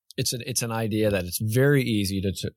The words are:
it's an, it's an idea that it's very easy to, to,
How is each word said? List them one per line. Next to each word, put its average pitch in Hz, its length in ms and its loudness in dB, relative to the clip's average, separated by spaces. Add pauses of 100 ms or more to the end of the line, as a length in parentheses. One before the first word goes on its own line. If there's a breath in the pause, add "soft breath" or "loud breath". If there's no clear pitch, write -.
(180)
it's 131 160 -4
an, 117 100 -10
it's 123 160 -2
an 117 120 -2
idea 107 360 2
that 98 160 0
it's 87 160 -6
very 127 420 4
easy 101 380 0
to, 95 120 -2
to, - 240 -8